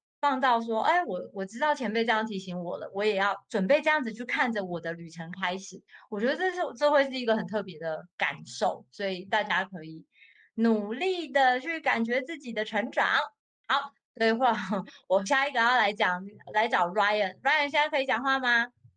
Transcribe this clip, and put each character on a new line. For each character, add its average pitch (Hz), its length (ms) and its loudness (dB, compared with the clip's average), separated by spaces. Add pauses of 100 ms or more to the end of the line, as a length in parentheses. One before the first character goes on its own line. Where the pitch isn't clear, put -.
(220)
放 277 200 2
到 247 180 4
说， 226 220 -2
哎， 349 240 4
我， 190 140 -4 (140)
我 196 120 -6
知 208 140 -10
道 294 160 2
前 247 180 -2
辈 226 100 0
这 233 80 2
样 220 140 2
提 208 140 -6
醒 180 200 -8
我 180 200 -6
了， 165 160 -10
我 196 100 -2
也 208 100 2
要 196 200 2 (140)
准 190 180 0
备 285 140 6
这 311 100 2
样 302 120 2
子 226 80 -4
去 233 140 -10
看 247 260 0
着 214 140 -2
我 175 160 -6
的 165 120 -6
旅 170 160 -14
程 165 200 -12 (100)
开 185 180 -2
始。 190 220 -16 (300)
我 208 100 -6
觉 214 60 0
得 277 100 0
这 370 160 -2
是， 359 100 -4 (160)
这 294 120 2
会 285 140 6
是 269 80 -6
一 254 140 -6
个 220 100 4
很 190 100 -2
特 202 160 -4
别 190 160 -10
的 165 300 -6 (100)
感 151 280 -2
受， - 460 -4
所 202 140 -8
以 190 200 -4
大 208 180 0
家 185 220 0
可 190 180 -12
以 160 200 -14 (520)
努 220 380 2
力 349 340 -4
的 254 320 4
去 320 200 -6
感 233 240 0
觉 240 200 0
自 302 160 -10
己 240 140 -10
的 214 120 -2
成 214 240 -2
长。 247 180 0 (600)
好， - 240 0 (260)
所 226 80 2
以 226 60 4
话， 233 240 2
<laughs> 190 380 -4 (140)
我 196 180 4
下 269 220 2
一 294 40 -8
个 254 80 0
要 240 180 4
来 214 160 4
讲， 190 320 0 (280)
来 214 140 4
找 208 200 2
Ryan。 208 540 0
Ryan， 285 280 2
现 - 20 -10
在 302 180 2
可 294 120 0
以 269 60 -2
讲 240 160 0
话 269 160 2
吗？ 240 300 2 (260)